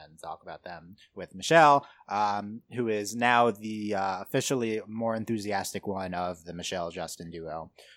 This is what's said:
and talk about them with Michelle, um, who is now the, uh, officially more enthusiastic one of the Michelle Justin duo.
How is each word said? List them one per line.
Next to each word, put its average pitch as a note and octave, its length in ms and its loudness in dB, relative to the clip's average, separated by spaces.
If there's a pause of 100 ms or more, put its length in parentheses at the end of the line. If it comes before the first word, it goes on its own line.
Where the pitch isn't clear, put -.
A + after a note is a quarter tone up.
and D2+ 180 -20
talk D#2+ 220 -12
about D#2+ 200 -14
them F2 320 -14 (200)
with F2+ 200 -12
Michelle, C#3+ 500 8 (220)
um, G#2 540 -2 (140)
who B2 120 -2
is G#2 280 -2
now A#2+ 360 6
the, G#2+ 440 -4
uh, F#2+ 260 -2
officially A#2 680 0
more A2+ 280 -2
enthusiastic G#2 680 -4
one F#2+ 280 -4
of F2+ 320 -4
the F2 80 -12
Michelle E2+ 380 -4
Justin E2+ 380 -10
duo. D#2+ 420 -10 (240)